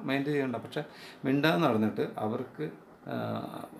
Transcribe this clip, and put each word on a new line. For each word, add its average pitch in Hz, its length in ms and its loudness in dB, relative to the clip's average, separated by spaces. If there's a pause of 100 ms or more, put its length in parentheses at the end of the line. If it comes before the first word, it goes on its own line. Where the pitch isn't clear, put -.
mind 139 220 0
ചെയ്യണ്ട. 135 300 0
പക്ഷെ 113 280 -6 (420)
മിണ്ടാതെ 143 320 4
നടന്നിട്ട് 110 500 4 (100)
അവർക്ക്, 123 460 -4
ഏഹ്, - 1000 -8 (140)